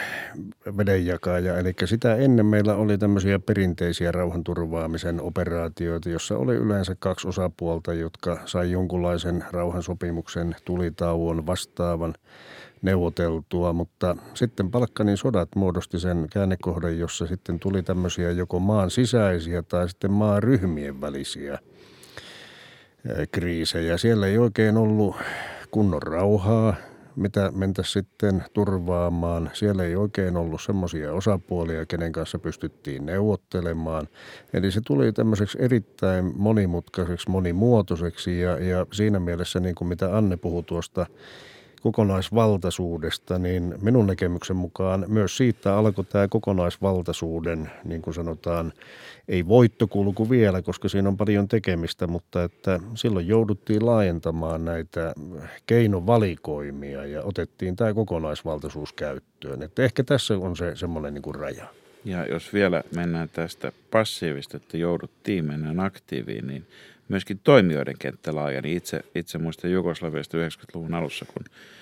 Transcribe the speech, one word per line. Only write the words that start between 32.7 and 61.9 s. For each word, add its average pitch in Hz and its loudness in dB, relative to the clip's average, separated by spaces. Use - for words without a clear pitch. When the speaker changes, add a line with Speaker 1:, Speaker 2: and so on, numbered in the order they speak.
Speaker 1:
neuvottelemaan. 85 -2
Eli 92 2
se 104 0
tuli 127 2
tämmöiseksi 107 2
erittäin 95 2
monimutkaiseksi, 90 0
monimuotoiseksi 90 2
ja, 87 0
ja 90 0
siinä 104 2
mielessä, 87 -2
niin 90 0
kuin 87 -4
mitä 90 0
Anne 98 2
puhui 87 -4
tuosta 85 -4
kokonaisvaltaisuudesta, 92 2
niin 90 -2
minun 113 6
näkemyksen 90 0
mukaan 92 -2
myös 104 2
siitä 104 2
alkoi 104 4
tämä 101 2
kokonaisvaltaisuuden, 85 -2
niin 82 -6
kuin 82 -8
sanotaan, 82 -4
ei - 0
voittokulku 110 4
vielä, 107 4
koska 92 -4
siinä 98 2
on 98 0
paljon 101 2
tekemistä, 90 -2
mutta 87 -4
että 90 -2
silloin 98 0
jouduttiin 107 2
laajentamaan 82 0
näitä 82 -6
keinovalikoimia 82 0
ja 73 -8
otettiin 90 -4
tämä 110 0
kokonaisvaltaisuus 78 -4
käyttöön. 69 -10
Että 98 -2
ehkä 127 2
tässä 123 0
on 90 -4
se 85 -4
semmoinen 80 -6
niin 71 -10
kuin 76 -10
raja. 69 -10